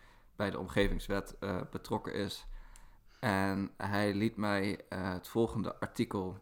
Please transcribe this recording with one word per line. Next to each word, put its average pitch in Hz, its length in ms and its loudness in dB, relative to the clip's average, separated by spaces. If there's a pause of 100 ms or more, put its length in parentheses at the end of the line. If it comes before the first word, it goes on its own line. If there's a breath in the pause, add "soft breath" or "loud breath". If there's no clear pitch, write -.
(360 soft breath)
bij 101 140 0
de - 80 -4
omgevingswet, 98 800 2
eh, 95 220 0 (100)
betrokken - 440 -4
is. - 320 -4 (720 soft breath)
En 98 560 2
hij 101 380 2
liet 110 220 2
mij, 101 520 0
eh, 95 240 -2
het 90 160 -6
volgende 113 520 2
artikel 101 600 -2